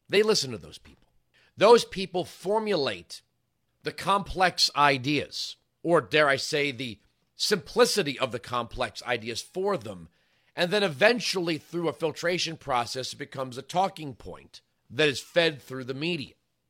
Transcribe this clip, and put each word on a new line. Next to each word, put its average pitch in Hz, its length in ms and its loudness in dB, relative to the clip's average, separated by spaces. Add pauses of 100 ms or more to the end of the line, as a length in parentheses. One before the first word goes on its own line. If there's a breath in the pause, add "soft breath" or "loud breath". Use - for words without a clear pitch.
they 196 160 4
listen 180 280 0
to 110 60 -8
those 76 200 -18
people. - 260 -20 (560 soft breath)
Those 226 260 8
people 180 380 -6
formulate 175 1000 -4 (580)
the 151 100 -8
complex 185 840 0
ideas, 139 800 0 (260)
or 165 200 2
dare 143 280 2
I 139 60 4
say, 143 360 -2
the 120 280 -10 (360)
simplicity 196 840 0
of 123 120 -2
the 117 60 -4
complex 117 640 -4
ideas 117 400 -4
for 190 340 -4
them, 101 340 -10 (460)
and 170 140 0
then 202 140 2
eventually 175 760 2
through 165 320 -4
a 135 40 0
filtration 160 640 -2
process, 123 560 -4
it 113 40 -20
becomes 131 400 -8
a 135 60 -10
talking 180 500 -2
point - 480 -18 (300)
that 147 180 4
is 127 100 -2
fed 165 400 0
through 127 260 -12
the 127 100 -8
media. 151 400 -6 (340)